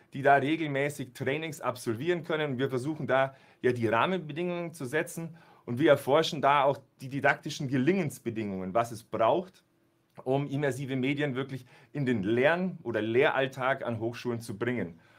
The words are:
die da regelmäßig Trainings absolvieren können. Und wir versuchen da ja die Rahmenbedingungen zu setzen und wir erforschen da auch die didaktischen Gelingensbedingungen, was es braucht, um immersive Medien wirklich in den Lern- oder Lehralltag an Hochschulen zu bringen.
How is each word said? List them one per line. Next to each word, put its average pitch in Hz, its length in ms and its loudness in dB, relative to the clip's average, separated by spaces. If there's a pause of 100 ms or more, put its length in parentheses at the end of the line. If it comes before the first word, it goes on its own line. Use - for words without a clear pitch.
(140)
die 139 100 -8
da 139 140 8
regelmäßig 143 800 -2
Trainings 151 460 -4
absolvieren 127 640 0
können. 151 300 0
Und 120 60 -2
wir 139 100 2
versuchen 135 380 -2
da 135 280 4 (280)
ja 123 100 6
die 117 160 2
Rahmenbedingungen 170 840 0
zu - 120 -10
setzen 160 520 -4 (280)
und 120 140 -4
wir 151 120 6
erforschen 143 520 4
da 139 220 6
auch 139 140 2 (220)
die 135 80 -12
didaktischen 143 600 -2
Gelingensbedingungen, 117 1040 -4
was 117 160 0
es 117 140 -14
braucht, 123 600 0 (600)
um 139 240 0
immersive 135 480 -4
Medien 139 400 -2
wirklich 135 280 -8 (280)
in 143 120 -4
den 117 200 0
Lern- 156 580 2
oder 110 180 -2
Lehralltag 131 880 0
an 113 140 -4
Hochschulen 117 400 -6
zu 113 180 -12
bringen. 117 400 -4 (200)